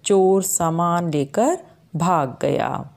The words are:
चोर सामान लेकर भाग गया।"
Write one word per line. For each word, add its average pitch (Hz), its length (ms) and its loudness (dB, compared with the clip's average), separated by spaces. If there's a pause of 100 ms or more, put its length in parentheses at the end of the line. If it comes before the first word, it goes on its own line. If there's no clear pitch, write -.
चोर 190 380 4
सामान 170 680 -2
लेकर 208 480 0 (380)
भाग 156 460 0
गया।" 139 540 -4